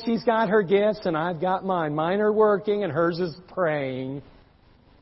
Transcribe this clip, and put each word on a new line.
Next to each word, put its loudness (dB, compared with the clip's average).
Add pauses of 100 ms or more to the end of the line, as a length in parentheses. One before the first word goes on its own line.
she's 0
got 2
her 4
gifts 2
and 0
I've -4
got -2
mine. -2
Mine 0
are 2
working 2
and -4
hers 0
is -4 (120)
praying." -4 (800)